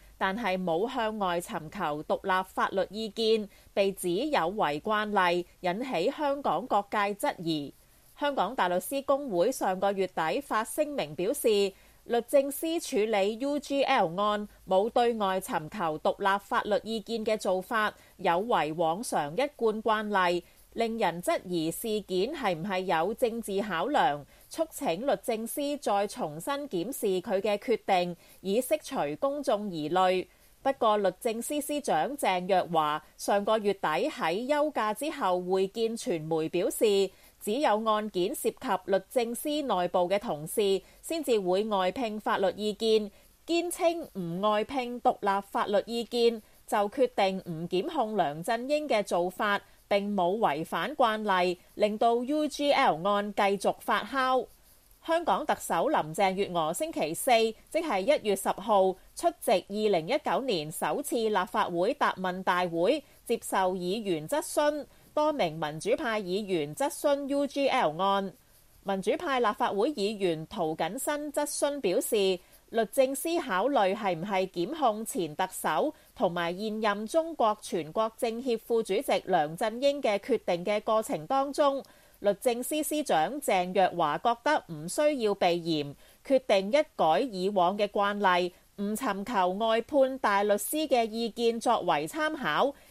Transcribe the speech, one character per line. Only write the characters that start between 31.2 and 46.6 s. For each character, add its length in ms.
司 180
司 220
長 340
鄭 320
若 220
驊 320
上 260
個 140
月 160
底 140
喺 400
休 220
假 240
之 160
後 320
會 280
見 280
傳 260
媒 260
表 200
示， 400
只 120
有 360
案 220
件 240
涉 160
及 160
律 240
政 240
司 160
內 380
部 200
嘅 120
同 260
事， 340
先 220
至 160
會 240
外 280
聘 280
法 180
律 180
意 200
見， 340
堅 240
稱 420
唔 280
外 220
聘 380
獨 200
立 280
法 160
律 220
意 160
見， 360